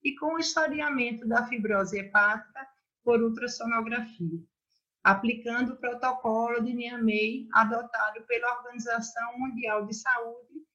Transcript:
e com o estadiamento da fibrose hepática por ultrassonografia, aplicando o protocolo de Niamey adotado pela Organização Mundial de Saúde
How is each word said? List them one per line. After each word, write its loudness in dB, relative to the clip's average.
e 0
com -2
o -2
estadiamento 0
da 2
fibrose 0
hepática 0
por 6
ultrassonografia, -2
aplicando 2
o -12
protocolo 0
de -2
Niamey 0
adotado 2
pela 0
Organização -6
Mundial -2
de -8
Saúde -4